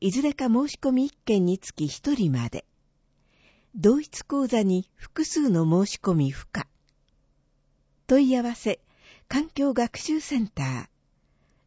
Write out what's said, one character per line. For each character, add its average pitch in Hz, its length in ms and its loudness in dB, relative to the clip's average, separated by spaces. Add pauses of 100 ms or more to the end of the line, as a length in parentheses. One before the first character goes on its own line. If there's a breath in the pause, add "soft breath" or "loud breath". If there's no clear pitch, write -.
い 190 100 0
ず 247 120 0
れ 294 100 2
か 269 140 -6
申 247 220 2
し - 120 -12
込 269 120 0
み 254 120 2
一 285 100 -6 (120)
件 202 180 2
に 180 140 0
つ - 160 -18
き 156 120 -2
一 277 280 -4
人 185 180 2
ま 120 160 -2
で。 - 160 -10 (1080)
同 226 260 4
一 - 220 -12
口 277 240 -2
座 226 160 0
に 185 340 0
複 - 300 -6
数 294 240 0
の 165 140 2
申 165 280 4
し - 100 -12
込 190 120 0
み 143 160 2
不 - 160 -12
可。 - 200 -8 (1400)
問 269 180 6
い 254 80 2
合 240 60 0
わ 240 140 -4
せ、 - 240 -4 (480 soft breath)
環 294 200 -2
境 277 240 0
学 240 240 -2
習 311 220 -2
セ 277 220 -4
ン 202 80 -2
タ - 160 -6
ー。 127 240 -6 (800)